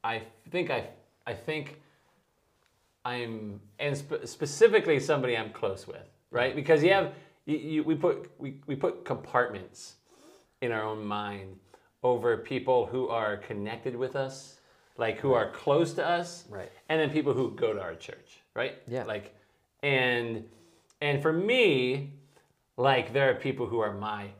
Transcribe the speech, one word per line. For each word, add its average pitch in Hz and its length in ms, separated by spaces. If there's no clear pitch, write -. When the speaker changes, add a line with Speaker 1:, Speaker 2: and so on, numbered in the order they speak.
Speaker 1:
I 113 180
think 175 200
I, 123 200
I 113 80
think 147 460
I'm, 113 560
and 143 180
spe-, - 280
specifically 160 720
somebody 131 380
I'm 110 140
close 98 360
with, - 220
right? 123 240
Because 151 300
you 185 80
have, 196 220
you, 151 120
you, 151 260
we 160 120
put, 151 420
we, 139 180
we 139 80
put - 300
compartments - 920
in 120 100
our 110 120
own 107 220
mind 101 520
over 120 340
people 127 480
who 127 220
are 107 300
connected 113 580
with 131 200
us, - 440
like, 110 220
who 135 140
Speaker 2:
Right. 110 140
Speaker 1:
are - 40
close 151 420
to 170 120
us, 170 440
Speaker 2:
Right. 95 220
Speaker 1:
and 160 100
then 147 120
people 143 220
who 123 180
go 113 220
to 98 80
our 85 140
church, - 460
right? 123 200
Speaker 2:
Yeah. 120 180
Speaker 1:
Like, 107 280
and, 123 600
and 143 220
for 160 100
me, 156 800
like, 123 380
there 135 160
are 127 60
people 123 300
who 113 140
are 104 140
my 104 340